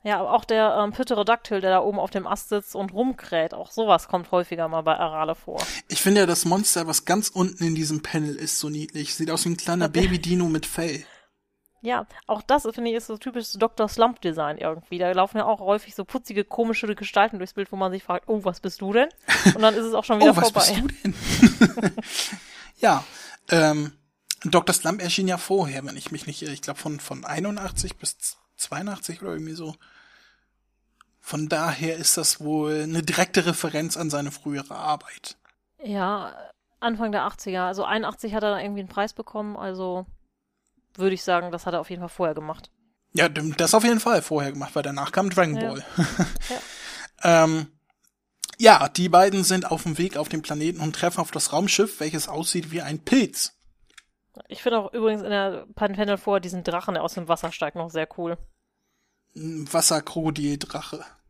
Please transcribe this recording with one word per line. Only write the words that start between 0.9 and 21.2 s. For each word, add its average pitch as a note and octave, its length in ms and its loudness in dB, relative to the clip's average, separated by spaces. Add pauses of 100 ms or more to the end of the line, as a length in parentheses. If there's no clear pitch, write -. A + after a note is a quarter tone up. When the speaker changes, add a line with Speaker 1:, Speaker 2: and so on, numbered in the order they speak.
Speaker 1:
Pterodactyl, A3 680 0
der F#3+ 100 2
da F#3 100 6
oben G3+ 180 -2
auf F#3+ 120 -2
dem F#3 180 -6
Ast - 220 -6
sitzt G#3 260 -4
und F#3+ 160 -6
rumkräht, F#3 600 -2
auch - 200 -12
sowas G#3 340 4
kommt F3 240 -4
häufiger E3+ 380 0
mal D#3+ 140 -2
bei D#3 140 4
Arale D#3 380 -2
vor. - 240 -10 (300)
Speaker 2:
Ich - 140 -4
finde G3+ 180 6
ja F#3+ 60 6
das E3+ 180 0
Monster, F3+ 420 2
was D#3 180 -2
ganz G#3 260 0
unten F3+ 340 0
in E3 100 2
diesem D#3 280 -2
Panel D3+ 340 -2
ist, - 240 -4
so D#3 80 -4
niedlich. D3+ 480 -6
Sieht D#3+ 140 -2
aus D#3+ 140 0
wie F3 40 0
ein E3+ 80 0
kleiner E3+ 300 0
Speaker 1:
Ja, - 20 -2
der D#3 140 2
Speaker 2:
Baby-Dino F3+ 440 2
mit D#3 200 0
Fell. D#3+ 380 -4 (760)
Speaker 1:
Ja, A3+ 260 -4 (220)
auch G#3+ 140 -2
das, C#4+ 200 2 (120)
finde A#3 160 -4
ich, A3+ 60 -2
ist A3+ 120 -8
so A3 80 -8
typisches A#3 380 -8
Doktor G#3+ 340 0
Slump-Design E3 680 0
irgendwie. E3 400 -6
Da F3+ 120 2
laufen F#3 280 2
ja G#3+ 80 0
auch G#3+ 140 0
häufig G3+ 360 -2
so G3+ 80 -6
putzige, G#3 400 -4
komische A3+ 500 -2
Gestalten G#3 440 2
durchs F#3 160 -10
Bild, G3 180 -8
wo G3 40 -10
man F#3+ 140 0
sich F#3 140 -8
fragt, - 240 -6
„Oh, G#3+ 160 0
was F3+ 160 -2
bist - 220 -8
du F#3+ 100 -4
denn?“ B3+ 160 4 (460)
Und A3 80 2
dann A3 120 8
ist A3+ 120 -2
es A3+ 80 -2
auch A3 100 0
schon A3 160 2
Speaker 2:
<laughs> - 0 -
Speaker 1:
wieder A3 100 12
Speaker 2:
„Oh, G3 60 4
was E3+ 160 4
Speaker 1:
vorbei. G3+ 300 4
Speaker 2:
bist C#4 200 -4
du G3+ 80 0 (720)